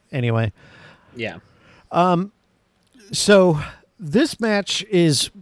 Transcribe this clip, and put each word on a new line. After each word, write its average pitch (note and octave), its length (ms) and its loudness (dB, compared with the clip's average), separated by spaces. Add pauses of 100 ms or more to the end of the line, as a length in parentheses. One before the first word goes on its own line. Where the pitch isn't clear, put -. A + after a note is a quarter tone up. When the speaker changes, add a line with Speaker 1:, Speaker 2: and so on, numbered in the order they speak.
(120)
Speaker 1:
anyway. A2+ 400 -2 (640)
Speaker 2:
Yeah. G#2 220 -10 (540)
Speaker 1:
Um, F3+ 400 0 (800)
so F#3 480 4 (400)
this G#3+ 400 -2
match G#3 500 -4
is E3+ 400 2 (120)